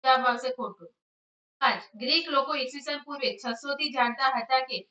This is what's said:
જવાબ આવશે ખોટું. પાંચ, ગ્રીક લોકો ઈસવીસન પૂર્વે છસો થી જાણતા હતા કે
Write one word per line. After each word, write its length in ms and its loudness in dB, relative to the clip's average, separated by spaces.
જવાબ 220 6
આવશે 240 0
ખોટું. 400 -10
પાંચ, 220 2
ગ્રીક 320 0
લોકો 260 2
ઈસવીસન 500 -6
પૂર્વે 320 -4
છસો 400 -6
થી 160 -4
જાણતા 440 2
હતા 260 2
કે 180 -6